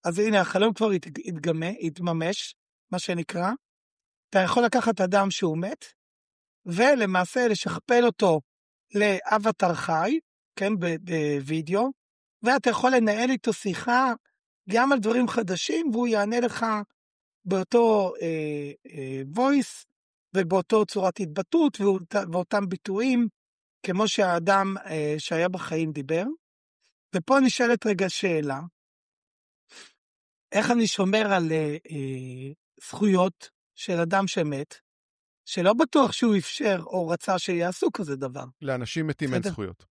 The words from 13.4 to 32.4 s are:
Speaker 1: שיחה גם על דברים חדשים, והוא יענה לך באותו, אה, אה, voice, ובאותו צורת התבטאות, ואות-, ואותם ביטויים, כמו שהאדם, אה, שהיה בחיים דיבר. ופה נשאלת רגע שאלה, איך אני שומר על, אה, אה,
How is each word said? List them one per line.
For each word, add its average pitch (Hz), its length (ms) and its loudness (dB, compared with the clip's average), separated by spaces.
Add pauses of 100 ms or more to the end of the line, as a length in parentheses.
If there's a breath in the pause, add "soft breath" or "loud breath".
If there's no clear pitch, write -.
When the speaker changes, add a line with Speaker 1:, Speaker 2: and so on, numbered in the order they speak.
Speaker 1:
שיחה 240 600 0 (580)
גם 254 220 4
על 269 60 4
דברים 233 300 2
חדשים, 240 640 -2
והוא 240 140 0
יענה 220 340 0
לך 233 260 -2 (760)
באותו, 202 800 2
אה, 151 500 -4 (180)
אה, 135 320 -10 (120)
voice, 262 500 0 (520)
ובאותו 190 500 2
צורת 190 340 -2
התבטאות, 196 600 0
ואות-, 190 340 0 (180)
ואותם 185 360 -2
ביטויים, 226 600 0 (580)
כמו 196 220 0
שהאדם, 196 680 2 (100)
אה, 151 320 -4
שהיה 165 300 -2
בחיים 165 440 -4
דיבר. 151 320 -4 (880)
ופה 262 260 2
נשאלת 240 460 2
רגע 190 220 0
שאלה, 151 520 -2 (1900 loud breath)
איך 214 180 0
אני 233 160 4
שומר 202 460 0
על, 165 200 2
אה, 151 240 -2 (140)
אה, 131 640 -10 (360)